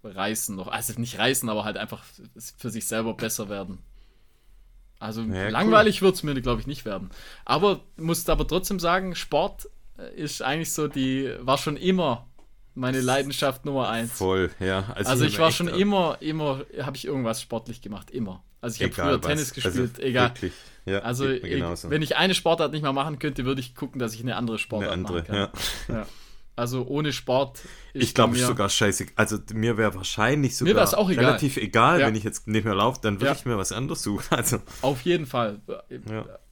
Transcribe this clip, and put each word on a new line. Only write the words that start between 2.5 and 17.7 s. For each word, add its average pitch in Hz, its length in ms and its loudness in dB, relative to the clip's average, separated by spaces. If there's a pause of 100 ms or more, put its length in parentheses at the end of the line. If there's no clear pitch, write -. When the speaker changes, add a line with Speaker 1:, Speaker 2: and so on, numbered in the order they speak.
Speaker 1:
für 120 140 -6
sich 113 160 -6
selber 113 260 -2
besser 107 360 -6
werden. 98 280 -8 (1200)
Also 110 220 -8
Speaker 2:
Ja, 98 240 -2
cool. 107 60 -2
Speaker 1:
langweilig 208 500 6
wird's 185 220 4
mir, 147 180 -2
glaub 123 180 0
ich, - 60 -8
nicht 139 200 -8
werden. 98 260 -8 (340)
Aber 165 360 4 (160)
muss 165 320 -2
aber 151 180 4
trotzdem 185 320 0
sagen, 180 360 0
Sport, - 540 -2 (300)
äh, - 200 -14
ist 147 220 -6
eigentlich 160 320 -2
so 151 140 -2
die, 135 440 -2 (100)
war 131 180 2
schon 151 180 -2
immer 180 500 0 (460)
meine 131 280 0
Leidenschaft 135 640 0
Nummer 135 240 0
eins. 117 240 -2
Speaker 2:
Voll, 95 360 2 (100)
ja. 95 260 0 (100)
Also 101 160 -2
Speaker 1:
Also 131 140 4
Speaker 2:
ich 147 60 2
Speaker 1:
ich - 40 -4
Speaker 2:
hab - 60 2
Speaker 1:
war 160 80 6
Speaker 2:
echt - 80 0
Speaker 1:
schon 170 120 0
Speaker 2:
auch - 80 -2
Speaker 1:
immer, 190 440 2
immer 151 400 -2 (180)
hab 131 160 -6
ich - 100 -10
irgendwas 120 380 -2
sportlich - 380 -8